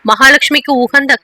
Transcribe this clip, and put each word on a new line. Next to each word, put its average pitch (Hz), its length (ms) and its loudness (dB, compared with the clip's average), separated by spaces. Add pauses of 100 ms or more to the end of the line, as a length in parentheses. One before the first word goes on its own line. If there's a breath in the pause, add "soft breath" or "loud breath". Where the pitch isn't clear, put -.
மகாலட்சுமிக்கு 269 680 0
உகந்த 262 520 -2